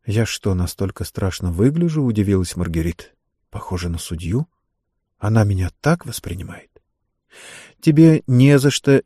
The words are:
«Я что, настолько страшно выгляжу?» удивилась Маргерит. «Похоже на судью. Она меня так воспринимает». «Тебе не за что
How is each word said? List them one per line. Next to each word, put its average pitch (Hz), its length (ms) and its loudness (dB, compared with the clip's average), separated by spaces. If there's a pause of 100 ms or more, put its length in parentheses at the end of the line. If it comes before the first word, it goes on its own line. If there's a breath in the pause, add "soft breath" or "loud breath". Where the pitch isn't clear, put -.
«Я 110 200 0
что, - 280 -4
настолько 90 500 -4
страшно - 480 -6
выгляжу?» 151 500 0
удивилась 101 540 0
Маргерит. 85 580 -6 (360)
«Похоже 90 400 -8
на 82 80 -6
судью. 87 500 -6 (720)
Она 110 260 2
меня 95 260 -2 (120)
так 165 240 0
воспринимает». - 640 -12 (1120 loud breath)
«Тебе 156 440 6
не 135 320 6
за 135 140 2
что - 340 2